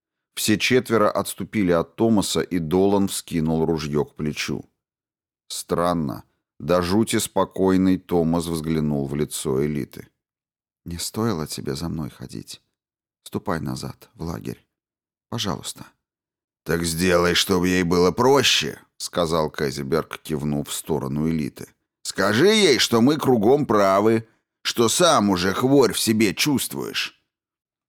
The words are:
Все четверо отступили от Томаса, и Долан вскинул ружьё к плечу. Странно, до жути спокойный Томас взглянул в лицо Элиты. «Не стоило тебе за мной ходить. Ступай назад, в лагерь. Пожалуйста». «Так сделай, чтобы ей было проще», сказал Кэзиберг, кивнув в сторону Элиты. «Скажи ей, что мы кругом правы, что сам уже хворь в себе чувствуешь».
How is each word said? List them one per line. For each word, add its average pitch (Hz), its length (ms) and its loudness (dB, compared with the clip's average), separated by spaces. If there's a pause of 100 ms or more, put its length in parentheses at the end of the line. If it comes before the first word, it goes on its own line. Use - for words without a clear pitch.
(340)
Все 104 240 0
четверо 113 520 2
отступили 98 600 -2
от 85 240 0
Томаса, 107 440 2
и 87 180 -4
Долан 95 500 2
вскинул 80 560 -2
ружьё 76 400 -2
к - 120 -14
плечу. 76 520 -6 (800)
Странно, 85 760 -2 (340)
до 87 240 2
жути 107 360 0
спокойный 92 760 2
Томас 85 500 0
взглянул 78 600 -2
в 69 80 -6
лицо 73 500 -2
Элиты. 73 440 -8 (760)
«Не 85 140 -10
стоило 101 480 -4
тебе - 280 -8
за 82 140 -8
мной 80 220 -8
ходить. - 500 -16 (640)
Ступай 90 360 -6
назад, 67 540 -12
в 80 100 -12
лагерь. 60 420 -10 (640)
Пожалуйста». - 560 -8 (800)
«Так 85 200 -2
сделай, 87 480 0
чтобы 90 360 0
ей 90 140 2
было 87 280 2
проще», 120 680 2 (220)
сказал 80 500 -2
Кэзиберг, 71 720 -4
кивнув 73 460 -4
в - 40 -10
сторону 73 560 -4
Элиты. 78 400 -6 (340)
«Скажи 208 460 2
ей, 196 300 4
что 113 220 2
мы 143 160 4
кругом 127 500 2
правы, 107 600 4 (360)
что - 260 0
сам 131 420 4
уже 92 220 0
хворь 127 400 4
в - 60 -4
себе 107 360 2
чувствуешь». 69 840 -4 (720)